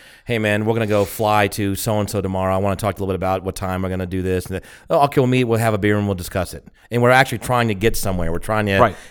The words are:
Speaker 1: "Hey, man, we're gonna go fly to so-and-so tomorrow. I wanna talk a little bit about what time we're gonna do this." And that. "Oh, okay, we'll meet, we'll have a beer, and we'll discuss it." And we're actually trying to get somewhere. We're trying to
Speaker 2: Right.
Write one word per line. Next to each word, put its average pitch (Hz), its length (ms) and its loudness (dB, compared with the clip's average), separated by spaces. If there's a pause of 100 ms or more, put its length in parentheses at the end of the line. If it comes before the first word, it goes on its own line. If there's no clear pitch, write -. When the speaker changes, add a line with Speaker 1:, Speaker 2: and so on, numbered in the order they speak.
(260)
Speaker 1:
"Hey, 117 140 -2
man, 107 260 0
we're 113 80 2
gonna 113 140 -2
go 101 180 2
fly 107 440 2
to 98 260 -4
so-and-so 104 460 -2
tomorrow. 95 320 -2
I 95 40 2
wanna 98 180 0
talk 98 220 -4
a - 20 -10
little 98 140 -4
bit - 20 -2
about 92 280 -2
what 92 120 -6
time 92 280 -4
we're 92 60 -4
gonna 92 180 -4
do 92 160 -4
this." 92 240 -2
And 95 80 -6
that. 92 80 -8 (260)
"Oh, 156 160 2
okay, 139 160 2
we'll 123 60 4
meet, 127 180 2
we'll 113 140 2
have 113 160 2
a - 20 2
beer, 104 200 2
and 104 100 0
we'll 101 80 -2
discuss 90 380 -6
it." 76 140 -16 (220)
And 120 140 -2
we're 123 80 6
actually 131 260 4
trying 120 320 0
to 107 60 -2
get 107 200 2
somewhere. 87 360 -2
We're 85 80 0
trying 107 260 -2
to 98 140 2
Speaker 2:
Right. 104 160 4 (160)